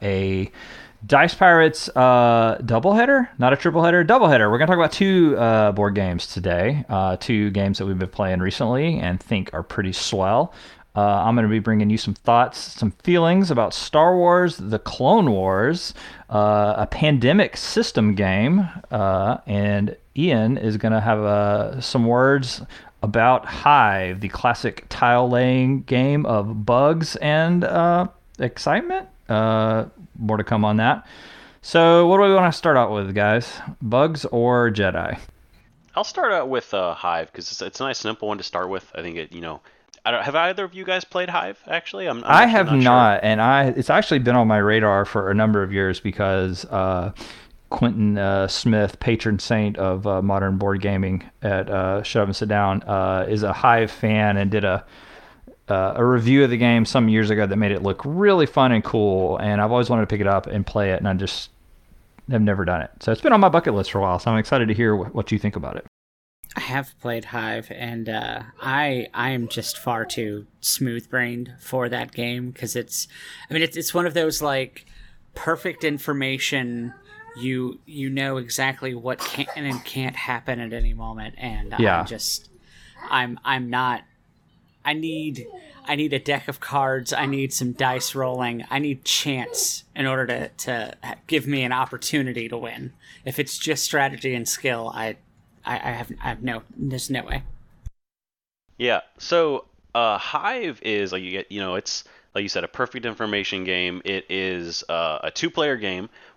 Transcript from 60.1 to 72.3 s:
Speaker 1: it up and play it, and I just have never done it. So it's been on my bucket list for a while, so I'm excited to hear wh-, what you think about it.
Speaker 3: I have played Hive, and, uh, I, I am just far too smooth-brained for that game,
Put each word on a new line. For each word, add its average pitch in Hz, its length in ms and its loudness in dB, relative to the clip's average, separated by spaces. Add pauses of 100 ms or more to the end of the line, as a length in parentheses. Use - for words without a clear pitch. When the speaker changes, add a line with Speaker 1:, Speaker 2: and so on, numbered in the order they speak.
Speaker 1:
it 98 40 0
up 98 200 0
and 101 200 -2
play 101 260 0
it, 92 80 -2
and 107 60 -2
I 98 60 0
just 95 380 -4 (800)
have 120 100 2
never 101 240 2
done 87 160 -2
it. - 100 -8 (100)
So 113 120 -2
it's 113 80 -2
been 269 140 4
on 202 60 6
my 190 100 6
bucket 156 240 2
list 98 160 -2
for 101 80 -4
a - 20 0
while, 92 180 0
so - 120 -2
I'm 110 80 2
excited 113 300 0
to 110 60 0
hear 107 220 2
wh-, 90 180 -6
what - 160 -4
you 110 80 0
think 101 160 -4
about - 220 -10
it. - 80 -14 (720)
Speaker 3:
I - 40 -8
have 131 400 -8
played 117 260 -8
Hive, 113 440 -8
and, 117 380 -10
uh, 113 340 -6 (180)
I, 135 520 -2
I 120 180 -4
am 123 180 -4
just - 280 -8
far 113 300 -4
too 104 400 -8 (160)
smooth-brained 120 1000 -4
for 123 300 -4
that 120 200 -8
game, 123 440 -8